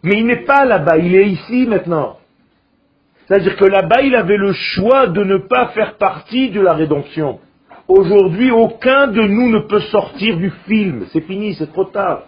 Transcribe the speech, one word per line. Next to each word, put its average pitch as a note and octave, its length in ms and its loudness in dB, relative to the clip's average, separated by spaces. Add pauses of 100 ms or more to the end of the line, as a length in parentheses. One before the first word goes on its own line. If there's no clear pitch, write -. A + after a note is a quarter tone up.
Mais G3 160 0
il A3+ 80 0
n'est A#3 180 -2
pas C#4 220 2
là-bas, E3+ 320 2
il F3 180 0
est G3 120 6
ici A#3 400 -2
maintenant. E3 500 -4 (1080)
C'est-à-dire F#3+ 280 2
que G3 100 2
là-bas, G3 360 2
il C4+ 140 0
avait G#3 220 0
le G3 160 0
choix B3 540 0
de F#3 160 -2
ne F#3+ 140 0
pas A#3+ 300 -2
faire - 300 -6
partie G#3+ 520 -2
de G3+ 100 -6
la F3+ 140 2
rédemption. D3+ 680 -4 (480)
Aujourd'hui, G3 640 2
aucun B3 560 2
de A3 140 -2
nous A3 280 0
ne A3 100 2
peut G#3 220 -2
sortir G3+ 560 -4
du F3 140 -4 (160)
film. F#3 460 -2
C'est D#3+ 80 -2
fini, G3 320 -8
c'est D3+ 180 -10
trop F#3 140 -4
tard. F#3 420 -6